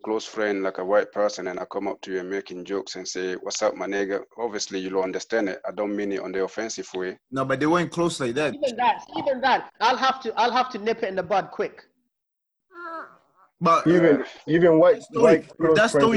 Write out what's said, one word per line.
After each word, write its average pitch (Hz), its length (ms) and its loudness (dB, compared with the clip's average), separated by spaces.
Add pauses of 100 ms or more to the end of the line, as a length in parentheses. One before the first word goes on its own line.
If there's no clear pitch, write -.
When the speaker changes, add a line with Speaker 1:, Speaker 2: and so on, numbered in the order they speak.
Speaker 1:
close 107 200 -4
friend, 101 400 -2
like 92 140 -4
a 92 60 -6
white 101 280 2
person, 101 340 -2
and 90 140 -8
I 92 60 -8
come 101 200 -8
up 95 140 -6
to 101 120 -12
you 92 60 -2
and 90 100 -8
making 92 360 -8
jokes 95 320 -6
and 92 100 -10
say, 92 280 -6
"What's 92 280 -8
up, 104 140 0
my 92 100 -6
nigga?" 98 360 -2 (140)
Obviously, 104 440 -6
you'll 95 240 -2
understand 98 440 -2
it. 92 160 -8
I 95 60 -8
don't 104 240 -4
mean 101 160 -4
it 95 100 -4
on 92 120 -8
the 95 100 -2
offensive 107 500 -6
way. 92 240 -6 (140)
Speaker 2:
No, 131 140 -4
but 131 160 -2
they 147 60 0
weren't 170 260 0
close 170 260 -2
like 120 160 -2
that. 151 220 -2
Speaker 3:
Even 277 200 -4
that, 233 280 0 (120)
even 277 260 -2
that, 240 280 0 (100)
I'll 240 160 2
have 254 260 0
to, 226 140 -6
I'll 233 140 2
have 240 200 0
to 220 100 -8
nip 226 240 -2
it 196 60 -2
in 190 40 -6
the 190 80 -2
bud 180 300 -2
quick. - 320 -6 (1800)
Speaker 2:
But 165 280 4
Speaker 4:
Even, 160 360 6 (220)
even 165 320 6
white, 170 180 8
Speaker 2:
that - 80 -10
story, - 180 -4
Speaker 4:
white 160 340 6
close 160 200 4
Speaker 2:
that 156 140 4
story 143 120 4 (140)